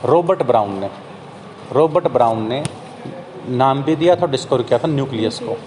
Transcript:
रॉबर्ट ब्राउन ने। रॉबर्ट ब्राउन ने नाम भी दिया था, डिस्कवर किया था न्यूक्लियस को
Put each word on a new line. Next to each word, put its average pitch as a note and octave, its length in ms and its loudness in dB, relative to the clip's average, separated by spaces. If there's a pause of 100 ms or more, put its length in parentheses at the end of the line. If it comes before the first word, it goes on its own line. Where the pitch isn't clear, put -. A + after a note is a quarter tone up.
रॉबर्ट E3+ 380 2
ब्राउन G#2 360 2
ने। G2 120 -6 (800)
रॉबर्ट D#3 360 2
ब्राउन A2+ 400 2
ने C3+ 140 -4 (880)
नाम C3+ 320 2
भी D3+ 140 2
दिया E3+ 200 4
था, F3 120 0
डिस्कवर C3 340 0
किया A#2 160 2
था E3 100 -2
न्यूक्लियस C3+ 520 -2
को A2+ 260 -6